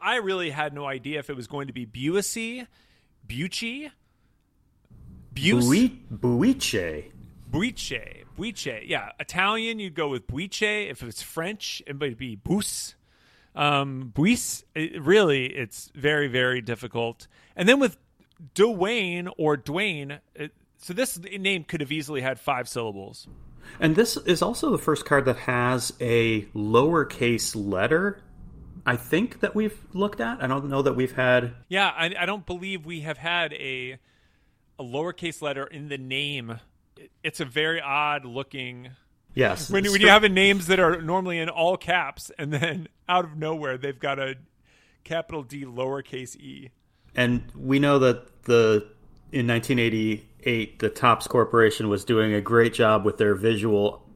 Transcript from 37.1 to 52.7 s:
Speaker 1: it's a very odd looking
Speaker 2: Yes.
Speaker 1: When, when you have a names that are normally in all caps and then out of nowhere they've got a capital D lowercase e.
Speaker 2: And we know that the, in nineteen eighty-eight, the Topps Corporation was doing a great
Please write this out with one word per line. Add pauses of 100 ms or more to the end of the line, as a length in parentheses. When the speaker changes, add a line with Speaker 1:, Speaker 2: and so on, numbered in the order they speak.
Speaker 1:
it's
a
very
odd
looking (440)
Speaker 2:
Yes.
Speaker 1:
When,
when
you
have
a
names
that
are
normally
in
all
caps
and
then (220)
out
of
nowhere
they've
got
a (640)
capital
D
lowercase
e. (440)
Speaker 2:
And (100)
we
know
that
the, (460)
in
nineteen
eighty-eight,
the
Topps
Corporation
was
doing
a
great